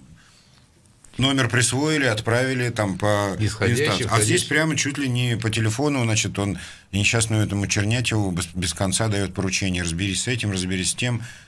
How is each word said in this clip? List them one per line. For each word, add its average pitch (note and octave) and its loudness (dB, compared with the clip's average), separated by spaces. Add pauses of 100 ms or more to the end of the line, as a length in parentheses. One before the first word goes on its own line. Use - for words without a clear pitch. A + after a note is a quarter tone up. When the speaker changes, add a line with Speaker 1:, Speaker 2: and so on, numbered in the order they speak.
(1160)
Speaker 1:
номер C3 2
присвоили, C3+ 2
отправили B2 0
там G#2 0
по G2+ 2
Speaker 2:
Исходящий, G#2+ 0
Speaker 1:
инстанции. G2+ 0
А A2 2
здесь E3+ 2
Speaker 2:
входящий. - -8
Speaker 1:
прямо D#3 2
чуть C#3+ -2
ли C#3 -2
не B2 0
по A2+ -2
телефону, A#2+ 2
значит, G#2 0
он G2+ -2 (360)
несчастную G#2+ 2
этому G2+ -2
Чернятьеву G#2+ 0
без, F2 -2
без F2+ -2
конца G2 0
дает G2 -2
поручение: F#2 -2
"Разберись F2+ -2
с - -6
этим, A#2 -2
разберись F#2 -2
с - -8
тем, B2 -2 (260)